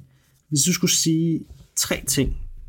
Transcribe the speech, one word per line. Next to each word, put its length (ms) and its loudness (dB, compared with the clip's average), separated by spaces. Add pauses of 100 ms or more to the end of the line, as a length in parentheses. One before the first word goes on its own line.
(480)
Hvis 140 2
du 100 2
skulle 180 2
sige 500 2 (360)
tre 320 -2
ting, 280 0 (320)